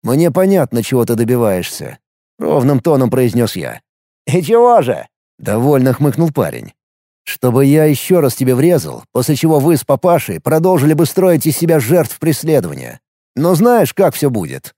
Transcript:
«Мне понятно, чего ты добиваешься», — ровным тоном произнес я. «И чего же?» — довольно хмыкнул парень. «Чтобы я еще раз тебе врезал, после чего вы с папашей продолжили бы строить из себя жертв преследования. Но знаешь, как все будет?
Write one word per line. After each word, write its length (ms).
«Мне 280
понятно, 520
чего 220
ты 100
добиваешься», — 840
ровным 400
тоном 300
произнес 460
я. 260
«И 160
чего 400
же?» — 260
довольно 540
хмыкнул 380
парень. 420
«Чтобы 420
я 200
еще 360
раз 140
тебе 200
врезал, 560
после 240
чего 240
вы 160
с 80
папашей 560
продолжили 540
бы 120
строить 400
из 120
себя 220
жертв 400
преследования. 840
Но 180
знаешь, 400
как 220
все 140
будет? 480